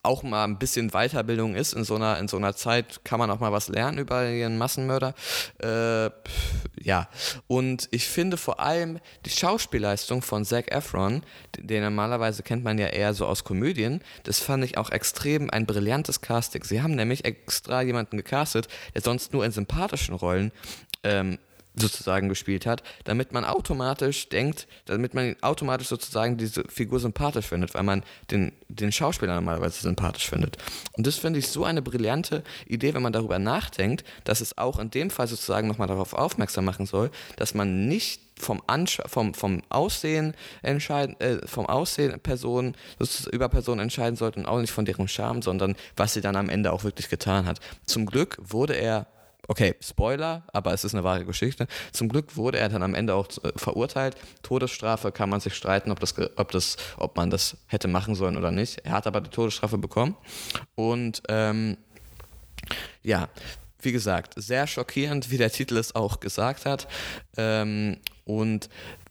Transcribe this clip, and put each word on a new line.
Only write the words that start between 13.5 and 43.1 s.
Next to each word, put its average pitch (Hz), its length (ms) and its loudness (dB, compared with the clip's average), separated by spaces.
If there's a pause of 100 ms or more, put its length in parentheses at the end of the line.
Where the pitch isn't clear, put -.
das - 160 0
fand 135 240 0
ich 123 120 -4
auch 107 140 -2
extrem - 600 0
ein 110 140 2
brillantes 107 560 0
Casting. - 440 -2
Sie 110 180 0
haben 156 120 2
nämlich 120 300 0
extra - 560 -2
jemanden 120 380 0
gecastet, 135 500 0 (260)
der - 60 -2
sonst 120 320 0
nur 131 120 4
in 113 80 2
sympathischen 107 640 0
Rollen, 92 380 2 (500)
ähm, 98 360 0 (380)
sozusagen 98 520 2
gespielt 95 380 -2
hat, 117 180 0 (180)
damit 120 300 0
man 123 120 0
automatisch 139 840 0
denkt, 135 400 0 (160)
damit 117 280 0
man 127 280 0
automatisch 131 480 0
sozusagen 117 480 0
diese 113 320 -2
Figur 120 320 0
sympathisch 123 460 0
findet, 87 280 0
weil - 80 0
man 98 220 2 (260)
den, 98 220 2 (160)
den 104 240 0
Schauspieler 104 420 2
normalerweise 85 460 0
sympathisch - 480 0
findet. - 280 0 (360)
Und 117 160 0
das 147 80 2
finde 160 240 0
ich 131 80 -2
so - 160 -2
eine 165 180 0
brillante 127 600 0 (220)
Idee, 131 280 0
wenn 131 80 0
man 120 100 2
darüber 110 280 2
nachdenkt, 117 640 0 (180)
dass - 180 0
es - 160 -6
auch 127 220 0
in 110 120 -6
dem 156 200 -2
Fall 123 160 -2
sozusagen 110 400 -2
nochmal 107 220 0
darauf 95 260 0
aufmerksam 110 500 0
machen 95 220 0
soll, 107 240 0 (240)
dass - 200 -2
man 101 340 2
nicht 202 320 -2 (180)
vom - 300 -4
Ansch-, 160 400 2
vom, 110 260 0
vom 95 340 0
Aussehen 156 680 0 (260)
entscheiden, 143 560 0
äh, - 260 0
vom - 220 -4
Aussehen 147 540 2
Personen, 123 560 0 (240)
sozusagen - 340 -2